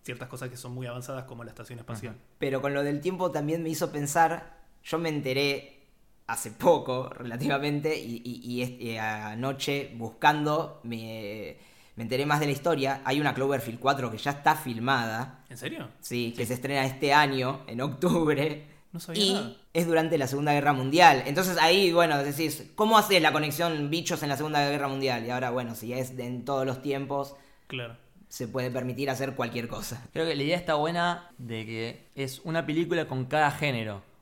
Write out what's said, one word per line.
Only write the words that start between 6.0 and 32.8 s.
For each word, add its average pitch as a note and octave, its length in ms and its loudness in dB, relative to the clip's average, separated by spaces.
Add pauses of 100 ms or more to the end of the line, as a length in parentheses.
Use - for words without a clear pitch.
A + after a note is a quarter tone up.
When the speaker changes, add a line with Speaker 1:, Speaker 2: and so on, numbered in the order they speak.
Speaker 3:
hace A2+ 240 -6
poco, C3 600 2
relativamente, C#3+ 880 -2
y, A2+ 280 -8
y, A#2+ 180 -8
y B2 200 -4
es-, B2 80 -4 (100)
eh, A2+ 180 -6
anoche A#2+ 1000 -4
buscando, D3+ 840 2
me, A2 760 -10 (380)
me A2 100 -10
enteré B2+ 220 0
más D3 140 4
de D3+ 60 2
la D3 60 0
historia. C3+ 520 0
Hay C#3 160 2
una C#3+ 140 2
Cloverfield B2 440 0
cuatro C3 320 0
que G#2+ 80 -8
ya C#3 140 -2
está D3+ 240 2
filmada. A#2+ 920 -2
Speaker 1:
¿En B2+ 80 -16
serio? D3+ 300 -10 (120)
Speaker 3:
Sí, A#2+ 360 -4
que B2 80 -4
Speaker 1:
Sí. - 40 -2
Speaker 3:
se B2 60 -2
estrena C3+ 320 -2
este C#3 260 0
año, C#3 540 4
en A#2 140 -8
octubre. D3+ 840 2 (280)
Speaker 1:
No E3 80 -10
sabía E3+ 240 -2
Speaker 3:
Y F#3+ 100 4
Speaker 1:
nada. A#2+ 220 -4 (180)
Speaker 3:
es E3+ 120 2
durante D#3+ 320 4
la C3+ 100 2
Segunda C#3+ 240 0
Guerra C#3+ 200 4
Mundial. C#3 540 8
Entonces F3 340 0
ahí, F3 320 6
bueno, E3 300 6
decís, C#3+ 540 -4
¿cómo A3 220 6
haces G3 220 6
la D#3 120 6
conexión D3+ 580 0
bichos D3+ 320 -2
en D3 80 -2
la C#3 60 2
Segunda D3 320 2
Guerra C#3+ 200 0
Mundial? C3+ 380 0
Y A#2+ 40 -6
ahora, B2 200 -2
bueno, A#2+ 240 -2
si A2 180 -8
es B2+ 240 -4
de A#2+ 100 -6
en B2 180 -6
todos C3+ 200 0
los C3+ 180 -2
tiempos, C#3 520 -4 (320)
Speaker 1:
Claro. B2 300 -10 (320)
Speaker 3:
se A#2+ 200 -8
puede B2+ 220 -4
permitir B2+ 400 -4
hacer C3 240 -4
cualquier A#2 340 -4
cosa. A2+ 460 -10
Speaker 2:
Creo D#3+ 100 0
que E3 100 0
la C#3+ 80 -2
idea D#3 140 0
está F3 200 -2
buena E3+ 600 0
de A2+ 300 -8
que A2+ 480 -8
es C3+ 300 -6
una E3 200 -2
película D#3+ 420 0